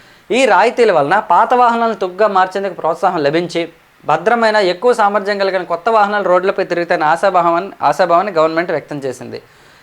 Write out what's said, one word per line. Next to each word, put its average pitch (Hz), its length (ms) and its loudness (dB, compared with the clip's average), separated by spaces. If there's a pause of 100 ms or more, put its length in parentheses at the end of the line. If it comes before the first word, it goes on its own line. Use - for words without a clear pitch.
(300)
ఈ 247 140 0
రాయితీల 226 480 2
వలన 156 260 2
పాత 214 360 2
వాహనాలను 233 400 2
తుక్కుగా 190 340 -2
మార్చేందుకు 190 460 -2
ప్రోత్సాహం 165 480 -2
లభించి 170 460 -2 (360)
భద్రమైన 214 520 0
ఎక్కువ 202 360 2
సామర్థ్యం 208 460 0
కలిగిన 190 240 -2
కొత్త 170 260 -6
వాహనాలు 208 360 2
రోడ్లపై 185 400 0
తిరుగుతాయని 170 400 -2
ఆశాభావాన్ని, 175 640 0 (120)
ఆశాభావాన్ని 175 500 2
గవర్నమెంట్ 160 380 0
వ్యక్తం 147 280 -6
చేసింది. 123 440 -10 (400)